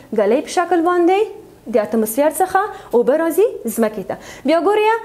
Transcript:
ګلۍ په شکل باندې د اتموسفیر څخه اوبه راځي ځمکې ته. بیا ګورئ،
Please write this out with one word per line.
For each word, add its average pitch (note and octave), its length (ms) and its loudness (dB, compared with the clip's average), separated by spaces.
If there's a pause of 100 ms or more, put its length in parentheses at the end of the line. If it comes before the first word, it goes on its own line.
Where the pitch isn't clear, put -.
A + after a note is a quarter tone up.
(160)
ګلۍ A3 260 2
په - 60 -8
شکل F4 340 0
باندې F4+ 360 2 (500)
د A3+ 100 0
اتموسفیر A3 520 0 (100)
څخه F#4 200 0 (320)
اوبه A#3+ 260 2
راځي E4 300 2 (200)
ځمکې A3 400 -4
ته. - 100 -8 (280)
بیا D#4+ 140 2
ګورئ، G#4 260 2 (200)